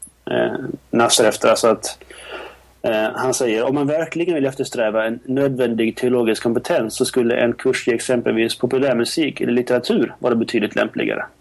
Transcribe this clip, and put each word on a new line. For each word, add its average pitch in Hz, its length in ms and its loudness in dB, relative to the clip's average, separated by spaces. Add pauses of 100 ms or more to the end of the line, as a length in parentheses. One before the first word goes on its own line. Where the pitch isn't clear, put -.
(300)
eh, - 220 0 (380)
nafsar 117 340 4
efter, 110 240 2
alltså 113 200 4
att, - 300 0 (840)
eh, 110 320 -2
han 127 200 -2
säger, 113 280 0
"Om 135 120 0
man 143 120 0
verkligen 165 480 -2
vill 139 120 0
eftersträva 113 600 -2
en 117 180 -4
nödvändig 127 720 0
teologisk 120 460 2
kompetens 117 540 -2
så 127 80 2
skulle 117 320 2
en 120 160 2
kurs - 360 -2
i - 20 2
exempelvis 113 680 0
populärmusik 127 840 0
eller 120 120 0
litteratur 123 680 0
vara 123 160 0
betydligt 110 420 0
lämpligare 110 500 -2 (140)